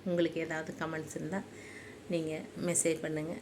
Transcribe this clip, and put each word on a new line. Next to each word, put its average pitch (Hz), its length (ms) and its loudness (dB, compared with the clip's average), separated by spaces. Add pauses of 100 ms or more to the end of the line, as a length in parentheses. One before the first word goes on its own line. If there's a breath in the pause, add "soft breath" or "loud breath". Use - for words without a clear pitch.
உங்களுக்கு 170 360 4
ஏதாவது 160 400 -2
கமெண்ட்ஸ் 160 340 -2
இருந்தா 160 280 -2 (680 loud breath)
நீங்க 160 300 2 (260)
மெசேஜ் 165 340 4
பண்ணுங்க 156 420 -2